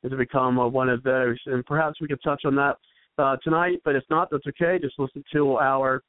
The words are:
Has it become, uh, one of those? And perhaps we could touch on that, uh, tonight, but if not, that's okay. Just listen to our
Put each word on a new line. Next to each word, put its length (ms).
Has 100
it 60
become, 400
uh, 100
one 220
of 120
those? 440
And 180
perhaps 340
we 100
could 140
touch 220
on 120
that, 200
uh, 260
tonight, 440
but 100
if 140
not, 200
that's 180
okay. 300
Just 200
listen 340
to 240
our 520